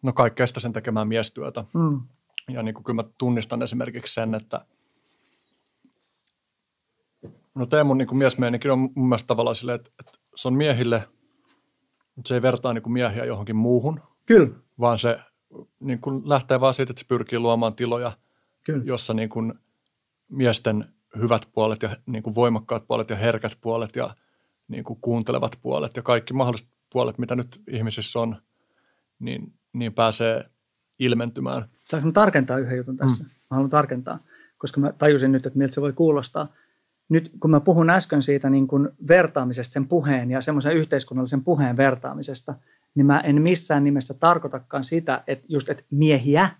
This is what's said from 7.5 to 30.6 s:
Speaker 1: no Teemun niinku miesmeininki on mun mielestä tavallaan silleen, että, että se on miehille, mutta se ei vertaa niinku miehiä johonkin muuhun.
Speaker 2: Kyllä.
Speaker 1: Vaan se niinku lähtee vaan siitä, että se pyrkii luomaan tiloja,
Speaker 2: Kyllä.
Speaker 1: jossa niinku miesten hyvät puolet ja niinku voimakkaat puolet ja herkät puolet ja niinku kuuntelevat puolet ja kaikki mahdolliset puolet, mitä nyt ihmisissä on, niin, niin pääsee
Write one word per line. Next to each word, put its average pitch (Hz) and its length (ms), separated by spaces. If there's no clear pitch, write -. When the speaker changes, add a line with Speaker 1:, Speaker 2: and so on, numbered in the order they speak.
Speaker 1:
no 127 100
Teemun 143 320
niinku 127 180
miesmeininki 127 540
on 131 100
mun 131 300
mielestä 117 180
tavallaan 117 280
silleen, 123 200
että, 117 240
että - 120
se - 120
on 127 60
miehille, 123 540
mutta 127 140
se 127 60
ei 120 60
vertaa 123 320
niinku 113 160
miehiä 120 360
johonkin 110 300
muuhun. 123 440
Speaker 2:
Kyllä. 190 300
Speaker 1:
Vaan 117 200
se 117 200
niinku 135 460
lähtee 131 340
vaan 131 140
siitä, 127 180
että 123 80
se - 80
pyrkii 117 320
luomaan 117 360
tiloja, 120 360
Speaker 2:
Kyllä. 143 220
Speaker 1:
jossa 120 280
niinku 110 260
miesten 117 560
hyvät 113 340
puolet 110 300
ja 107 60
niinku 110 300
voimakkaat 117 520
puolet 117 220
ja 110 60
herkät 110 460
puolet 113 340
ja 120 200
niinku - 280
kuuntelevat 120 680
puolet - 340
ja 123 60
kaikki 120 320
mahdolliset 123 360
puolet, 120 280
mitä 123 180
nyt 123 320
ihmisissä 113 520
on, 117 160
niin, 123 340
niin 117 200
pääsee 113 560